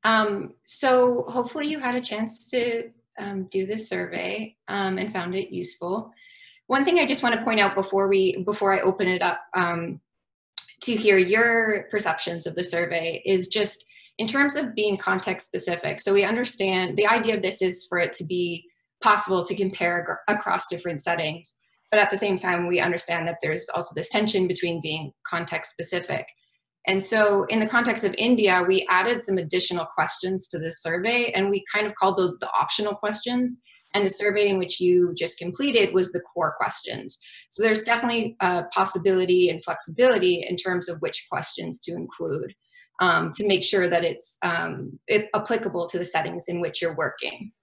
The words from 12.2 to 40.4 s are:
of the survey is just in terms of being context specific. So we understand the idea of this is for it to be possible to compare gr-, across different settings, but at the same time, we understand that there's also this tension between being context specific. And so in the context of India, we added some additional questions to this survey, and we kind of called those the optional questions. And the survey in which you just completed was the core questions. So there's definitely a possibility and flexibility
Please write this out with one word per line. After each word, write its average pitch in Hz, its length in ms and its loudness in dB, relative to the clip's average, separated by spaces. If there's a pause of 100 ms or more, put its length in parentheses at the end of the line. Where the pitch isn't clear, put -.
of 160 80 -8
the 180 100 -4
survey 170 600 -4
is 185 220 2
just - 360 -2 (320)
in 220 100 -4
terms 277 300 2
of 254 180 -4
being 208 220 0
context 190 500 -2
specific. 170 540 -4
So 196 140 2
we 202 100 6
understand 196 720 -2
the 208 100 4
idea 220 300 2
of 196 60 -4
this 190 180 -2
is 185 240 -2
for 180 140 -4
it 170 160 0
to 180 100 -8
be 175 400 -4 (380)
possible 190 420 4
to 185 100 -4
compare 175 520 0
gr-, - 280 -2
across 185 340 -2
different 170 340 -6
settings, 165 560 -4 (320)
but 214 100 6
at 202 100 4
the 196 60 0
same 196 220 2
time, 175 280 0
we 180 140 2
understand 170 480 -2
that 165 140 -6
there's 156 260 -4
also - 260 -6
this 151 140 -6
tension 208 400 2
between 170 320 -2
being 156 320 -6 (140)
context - 460 -6
specific. 170 540 -6 (640)
And 190 140 2
so 202 440 4
in 220 120 0
the 214 80 2
context 240 380 2
of 185 120 2
India, 214 480 6
we 190 240 2
added 196 320 4
some 190 180 -2
additional 175 460 -2
questions 185 600 -4
to 170 140 -8
this 165 220 -8
survey, 220 500 0
and 196 180 2
we 196 140 -2 (100)
kind 214 100 0
of 208 120 -6
called 190 200 2
those 180 220 0
the - 180 -6
optional 208 380 0
questions. 247 640 -4 (320)
And 202 140 2
the 190 40 2
survey 208 380 2
in 196 80 4
which 180 220 -2
you 180 400 4
just 165 180 -4
completed 208 560 2
was 180 200 2
the 175 80 -2
core 160 360 -4
questions. - 600 -6 (320)
So 208 140 -2
there's 214 180 4
definitely 233 580 0
a 175 320 2
possibility 185 760 4
and 160 160 -4
flexibility 180 840 2